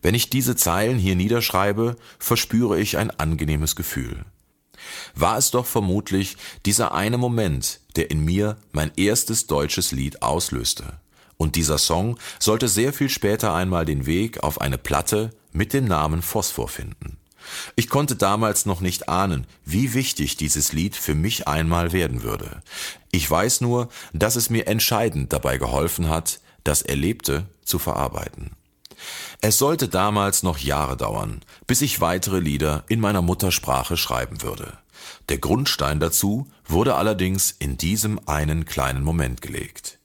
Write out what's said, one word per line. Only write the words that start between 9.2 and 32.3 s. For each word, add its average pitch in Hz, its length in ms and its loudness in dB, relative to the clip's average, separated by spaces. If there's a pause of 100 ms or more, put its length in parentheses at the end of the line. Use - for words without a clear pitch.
deutsches 73 440 0
Lied 67 300 -4
auslöste. 64 760 -2 (380)
Und 78 180 0
dieser 78 220 2
Song 98 420 0 (200)
sollte 113 280 2
sehr 113 260 2
viel 139 160 0
später 104 440 0
einmal 90 320 2
den 71 200 0
Weg 90 380 -2
auf 76 180 -2
eine 67 160 0
Platte 107 540 0 (200)
mit - 220 -2
dem 135 120 2
Namen 80 360 2
Phosphor - 460 -4
finden. - 500 -12 (580)
Ich 117 140 0
konnte 143 260 0
damals 104 520 2
noch 90 140 0
nicht - 280 -2
ahnen, 87 380 0 (180)
wie 110 300 0
wichtig 98 420 -2
dieses 73 360 0
Lied 85 220 0
für - 200 -2
mich 95 320 0
einmal 82 440 2
werden 76 300 0
würde. 50 400 -8 (500)
Ich 76 180 0
weiß 95 320 4
nur, 120 280 2 (240)
dass 104 220 2
es 113 160 0
mir 117 160 2
entscheidend 107 680 2
dabei 65 240 0
geholfen 69 500 0
hat, 80 320 -2 (240)
das 73 200 0
Erlebte 80 640 -2 (160)
zu - 160 -2
verarbeiten. - 720 -4 (920)
Es 107 160 2
sollte 139 300 2
damals 98 560 2
noch 85 160 0
Jahre 69 360 0
dauern, 53 460 -4 (240)
bis 127 160 2
ich - 180 0
weitere 92 400 2